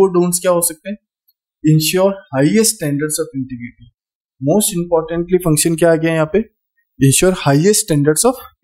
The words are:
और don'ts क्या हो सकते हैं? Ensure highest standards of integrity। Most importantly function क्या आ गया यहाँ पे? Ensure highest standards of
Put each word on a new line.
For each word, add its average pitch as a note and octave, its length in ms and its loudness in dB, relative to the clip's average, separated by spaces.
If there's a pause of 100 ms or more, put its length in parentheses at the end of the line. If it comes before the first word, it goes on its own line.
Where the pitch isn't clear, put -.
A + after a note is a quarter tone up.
और F#3+ 140 0
don'ts F3 220 0
क्या F#3 120 0
हो F3 180 0
सकते E3+ 200 -16
हैं? G#3+ 80 -10 (680)
Ensure D#3 480 2 (220)
highest G3 420 2
standards D3+ 480 -4
of D#3 160 -16
integrity। B2 480 -12 (540)
Most F3+ 360 0
importantly E3+ 720 -2
function E3 280 0
क्या E3+ 160 4
आ E3 40 4
गया D#3+ 180 0
यहाँ D#3 220 0
पे? G#3+ 60 0 (580)
Ensure C3+ 420 2
highest D#3 420 2
standards D3+ 460 0
of B3+ 100 -4 (240)